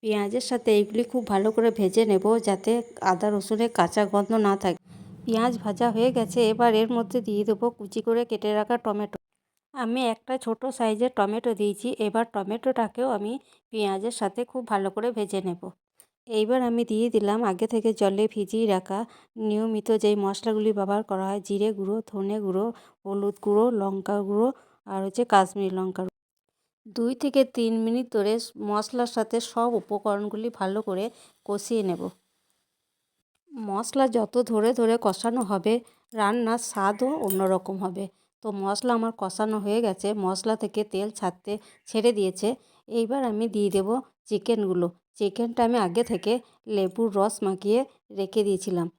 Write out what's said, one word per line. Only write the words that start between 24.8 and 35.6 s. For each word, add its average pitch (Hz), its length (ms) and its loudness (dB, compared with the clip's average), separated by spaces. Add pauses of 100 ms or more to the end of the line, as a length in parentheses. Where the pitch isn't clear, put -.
আর 196 160 -6
হচ্ছে 196 220 -2
কাশ্মীরি 196 460 2
লঙ্কা 185 320 -4
গুঁড়ো। 190 140 -8 (680)
দুই 233 280 -2
থেকে 269 300 2
তিন 233 280 0 (100)
মিনিট 233 300 0
ধরে 208 200 2 (280)
মশলার 214 560 -2
সাথে 220 240 -2
সব 233 340 -2
উপকরণগুলি 208 800 -4
ভালো 196 280 -2
করে 196 220 -4 (400)
কষিয়ে 202 380 -2
নেব। 180 200 -2 (1500)
মশলা 233 560 0
যত 226 340 0
ধরে 226 300 2
ধরে 226 300 4
কষানো 233 400 0
হবে, 202 320 0 (380)